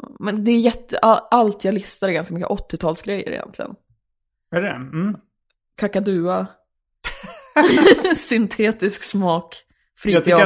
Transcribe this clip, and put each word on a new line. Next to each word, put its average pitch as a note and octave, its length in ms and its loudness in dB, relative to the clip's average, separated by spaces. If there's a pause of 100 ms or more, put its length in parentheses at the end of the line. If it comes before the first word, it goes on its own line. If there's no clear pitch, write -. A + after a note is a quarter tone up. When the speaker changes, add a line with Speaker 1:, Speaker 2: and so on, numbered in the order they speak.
(180)
Speaker 1:
men G#3+ 260 -6
det A3+ 60 2
är A#3 80 4
jätte-, A#3 440 0
a-, - 280 4
allt A3 340 2
jag G3 100 -2
listar G3 340 -6
är F#3 40 -2
ganska E3+ 220 -6
mycket F3 160 -6
åttiotalsgrejer F3+ 800 -6
egentligen. - 440 -12 (840)
Speaker 2:
Är F3 40 -2
det? G3 100 -4
Mm. D#3+ 460 -6 (600)
Speaker 1:
Kakadua. F#3+ 760 -2
<laughs> - 1600 2
Syntetisk G#3+ 880 -2
smak. F3 520 -2 (480)
Speaker 2:
Jag E3 200 2
tycker F3 120 4
att E3 100 8